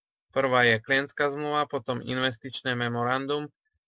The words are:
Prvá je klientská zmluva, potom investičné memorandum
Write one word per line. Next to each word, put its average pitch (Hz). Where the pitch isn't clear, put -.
Prvá 127
je 113
klientská 139
zmluva, 147
potom 123
investičné 127
memorandum 127